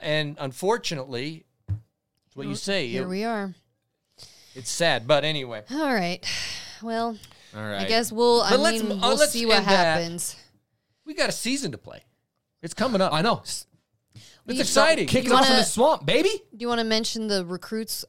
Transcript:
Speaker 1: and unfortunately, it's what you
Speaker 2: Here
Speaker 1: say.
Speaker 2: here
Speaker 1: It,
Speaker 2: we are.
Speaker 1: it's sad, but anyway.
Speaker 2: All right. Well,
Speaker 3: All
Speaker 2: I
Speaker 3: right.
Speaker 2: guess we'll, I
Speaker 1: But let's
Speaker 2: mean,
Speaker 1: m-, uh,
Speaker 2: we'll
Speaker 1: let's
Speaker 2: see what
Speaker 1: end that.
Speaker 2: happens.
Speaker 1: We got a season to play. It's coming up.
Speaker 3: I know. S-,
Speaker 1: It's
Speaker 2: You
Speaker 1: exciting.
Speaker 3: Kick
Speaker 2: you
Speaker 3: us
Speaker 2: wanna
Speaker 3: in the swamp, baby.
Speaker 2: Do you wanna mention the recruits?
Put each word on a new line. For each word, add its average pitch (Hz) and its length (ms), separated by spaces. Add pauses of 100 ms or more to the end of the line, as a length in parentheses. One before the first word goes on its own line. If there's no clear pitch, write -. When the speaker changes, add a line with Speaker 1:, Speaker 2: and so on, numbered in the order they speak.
Speaker 1:
and 151 380
unfortunately, 147 1040 (240)
it's - 680
what 135 120
you - 20
Speaker 2:
Here - 80
Speaker 1:
say. 185 320
Speaker 2:
here 127 160
Speaker 1:
It, 180 40
Speaker 2:
we 185 140
are. 208 320 (1040)
Speaker 1:
it's 127 140
sad, 139 360
but 143 160
anyway. 131 480
Speaker 2:
All 277 240
right. 180 240 (640)
Well, 226 340 (380)
Speaker 3:
All - 60
Speaker 2:
I 214 140
Speaker 3:
right. 196 140
Speaker 2:
guess 226 220
we'll, 240 320
I - 80
Speaker 1:
But 247 100
let's 226 220
Speaker 2:
mean, 214 100
Speaker 1:
m-, 196 120
uh, 240 60
Speaker 2:
we'll 269 80
Speaker 1:
let's 294 140
Speaker 2:
see 233 140
what 214 120
Speaker 1:
end 185 80
that. 175 340
Speaker 2:
happens. 170 340 (680)
Speaker 1:
We 302 100
got 285 140
a 190 40
season 254 400
to 110 60
play. - 220 (600)
It's 165 120
coming 220 260
up. 185 120
Speaker 3:
I 156 100
know. 214 200
S-, - 240 (800)
Speaker 1:
It's 247 80
Speaker 2:
You 262 60
Speaker 1:
exciting. 269 480
Speaker 3:
Kick 247 160
Speaker 2:
you 247 100
Speaker 3:
us 262 80
Speaker 2:
wanna 269 80
Speaker 3:
in 262 80
the 247 60
swamp, 214 420
baby. 294 240
Speaker 2:
Do 392 280
you 240 100
wanna 233 160
mention 220 420
the 196 180
recruits? 214 640